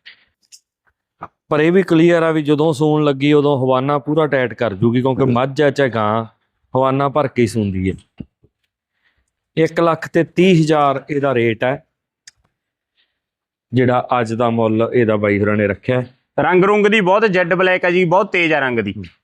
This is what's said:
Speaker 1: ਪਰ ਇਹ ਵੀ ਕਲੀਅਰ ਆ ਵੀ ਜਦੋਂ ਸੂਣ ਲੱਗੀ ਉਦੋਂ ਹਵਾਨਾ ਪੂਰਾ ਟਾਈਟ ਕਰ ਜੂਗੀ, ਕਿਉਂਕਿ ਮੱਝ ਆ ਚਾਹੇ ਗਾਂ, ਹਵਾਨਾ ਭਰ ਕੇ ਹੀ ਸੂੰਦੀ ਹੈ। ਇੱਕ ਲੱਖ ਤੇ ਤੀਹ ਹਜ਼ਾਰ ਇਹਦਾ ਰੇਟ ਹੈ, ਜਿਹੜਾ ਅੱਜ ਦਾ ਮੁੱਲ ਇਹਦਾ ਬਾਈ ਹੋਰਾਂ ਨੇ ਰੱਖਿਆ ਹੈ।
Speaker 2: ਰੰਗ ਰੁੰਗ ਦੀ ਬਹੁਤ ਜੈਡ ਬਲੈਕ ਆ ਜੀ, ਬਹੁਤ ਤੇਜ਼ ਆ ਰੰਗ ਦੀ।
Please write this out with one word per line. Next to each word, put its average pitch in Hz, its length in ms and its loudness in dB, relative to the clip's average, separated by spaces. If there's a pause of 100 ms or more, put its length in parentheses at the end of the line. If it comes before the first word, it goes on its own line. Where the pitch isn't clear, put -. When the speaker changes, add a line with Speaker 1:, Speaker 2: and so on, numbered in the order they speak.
(1500)
Speaker 1:
ਪਰ 151 100 0
ਇਹ 160 120 2
ਵੀ 185 120 4
ਕਲੀਅਰ 170 400 4
ਆ 165 80 2
ਵੀ 156 100 -2
ਜਦੋਂ 151 320 0
ਸੂਣ 151 300 0
ਲੱਗੀ 143 300 0
ਉਦੋਂ 147 240 2
ਹਵਾਨਾ 131 420 0
ਪੂਰਾ 151 280 0
ਟਾਈਟ 127 260 -2
ਕਰ 110 200 -4
ਜੂਗੀ, 117 280 0
ਕਿਉਂਕਿ 131 240 0
ਮੱਝ 131 360 -2
ਆ 143 100 2
ਚਾਹੇ 139 180 -2
ਗਾਂ, 110 360 -2 (500)
ਹਵਾਨਾ 135 340 0
ਭਰ 139 180 -2
ਕੇ 123 140 -4
ਹੀ 117 60 2
ਸੂੰਦੀ 95 440 -4
ਹੈ। - 340 -18 (1300)
ਇੱਕ 160 220 0
ਲੱਖ 165 280 -2
ਤੇ 170 160 -2
ਤੀਹ 175 400 2
ਹਜ਼ਾਰ 143 460 0
ਇਹਦਾ 139 240 -2
ਰੇਟ 117 300 -2
ਹੈ, 135 240 -4 (1900)
ਜਿਹੜਾ 123 340 0 (140)
ਅੱਜ 113 120 -6
ਦਾ 117 160 -2
ਮੁੱਲ 113 440 0
ਇਹਦਾ 110 220 2
ਬਾਈ 104 240 0
ਹੋਰਾਂ 104 160 0
ਨੇ 104 120 0
ਰੱਖਿਆ 123 340 -4
ਹੈ। 123 140 -14 (240)
Speaker 2:
ਰੰਗ 175 240 2
ਰੁੰਗ 208 240 2
ਦੀ 214 140 2
ਬਹੁਤ 196 240 2
ਜੈਡ 180 280 0
ਬਲੈਕ 185 320 0
ਆ 180 40 0
ਜੀ, 180 160 2
ਬਹੁਤ 190 260 0
ਤੇਜ਼ 170 220 0
ਆ 147 60 0
ਰੰਗ 123 200 -2
ਦੀ। 101 140 -4 (300)